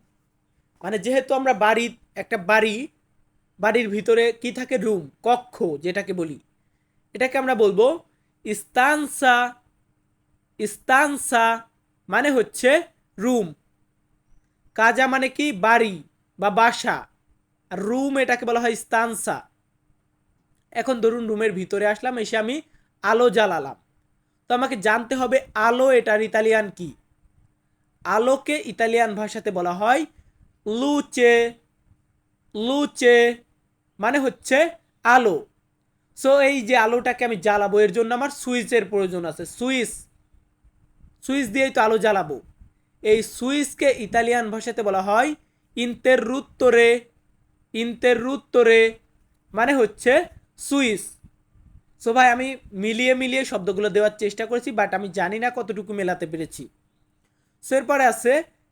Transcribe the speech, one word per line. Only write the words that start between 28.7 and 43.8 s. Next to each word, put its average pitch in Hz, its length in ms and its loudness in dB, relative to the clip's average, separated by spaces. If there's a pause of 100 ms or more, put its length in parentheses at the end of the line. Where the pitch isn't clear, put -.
ইতালিয়ান 226 380 0 (100)
ভাষাতে 214 380 -8
বলা 175 220 -2
হয় 247 220 2 (640)
লুচে। 247 680 2 (1200)
লুচে 247 600 2 (840)
মানে 240 240 0
হচ্ছে - 340 0 (460)
আলো। 233 320 6 (840)
So, 269 120 2 (180)
এই 277 80 0 (120)
যে 254 60 2 (120)
আলোটাকে 240 420 -2
আমি 233 80 -4 (100)
জ্বালাবো, 208 380 2
এর 202 120 2
জন্য 226 220 0
আমার 277 140 -4 (100)
সুইচের 240 500 -2
প্রয়োজন 185 380 -2
আছে। 165 140 -12 (120)
সুইচ, 247 360 -2 (1300)
সুইচ 269 300 -4
দিয়েই 262 200 0
তো 254 120 2
আলো 220 180 2
জ্বালাবো। 185 320 0 (640)
এই 214 180 4 (160)
সুইচকে 277 520 -2 (180)